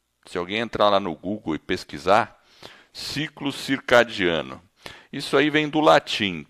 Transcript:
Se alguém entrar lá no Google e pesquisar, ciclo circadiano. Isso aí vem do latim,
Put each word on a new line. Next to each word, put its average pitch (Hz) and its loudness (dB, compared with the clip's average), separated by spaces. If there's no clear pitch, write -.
Se - -10
alguém 92 -4
entrar 110 0
lá 98 4
no 90 -6
Google 92 -6
e 76 -6
pesquisar, 90 -2
ciclo - -8
circadiano. 107 0
Isso 143 -2
aí 147 4
vem 151 0
do 156 -2
latim, 107 2